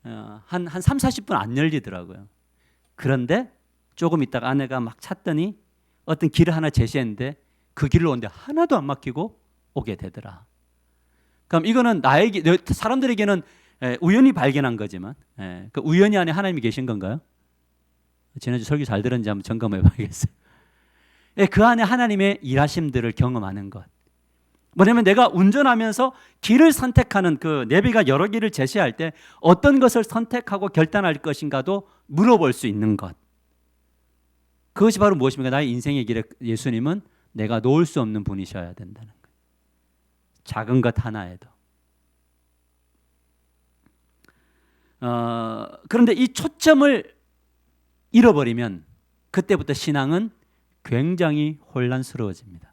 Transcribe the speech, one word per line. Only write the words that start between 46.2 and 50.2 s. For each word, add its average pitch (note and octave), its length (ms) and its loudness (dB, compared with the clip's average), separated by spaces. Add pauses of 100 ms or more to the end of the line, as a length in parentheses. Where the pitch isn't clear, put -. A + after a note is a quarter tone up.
초점을 C#4+ 880 0 (960)
잃어버리면 A#2+ 760 2 (460)
그때부터 F3+ 420 -2
신앙은 D3+ 580 -2 (520)